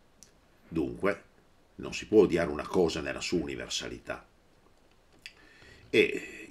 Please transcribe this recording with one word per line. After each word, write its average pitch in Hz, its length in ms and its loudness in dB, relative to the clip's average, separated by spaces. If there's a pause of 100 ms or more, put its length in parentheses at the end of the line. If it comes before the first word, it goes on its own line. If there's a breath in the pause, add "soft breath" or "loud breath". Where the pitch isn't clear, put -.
(680)
Dunque, 80 580 -4 (500)
non 71 180 -10
si - 140 -10
può 107 160 8
odiare 82 280 2
una 76 160 -6
cosa 82 360 0
nella 65 180 -8
sua 87 200 -2
universalità. 60 840 -8 (1600 soft breath)
E - 600 2